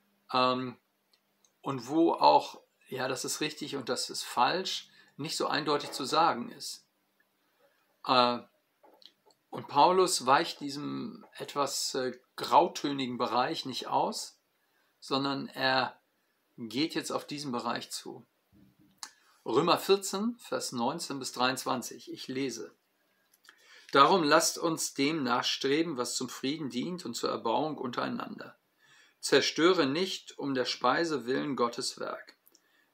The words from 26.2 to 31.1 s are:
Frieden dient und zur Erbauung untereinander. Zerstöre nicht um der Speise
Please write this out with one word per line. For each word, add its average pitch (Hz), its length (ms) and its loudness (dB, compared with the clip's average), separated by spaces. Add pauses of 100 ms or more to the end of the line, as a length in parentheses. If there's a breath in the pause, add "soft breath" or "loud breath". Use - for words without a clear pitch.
Frieden 143 400 -4
dient 170 340 -6
und 117 120 -8
zur - 140 -2
Erbauung 120 480 -2
untereinander. - 800 -6 (600 soft breath)
Zerstöre 160 680 4
nicht 165 540 -4
um 139 140 -4
der 127 100 2
Speise 143 600 0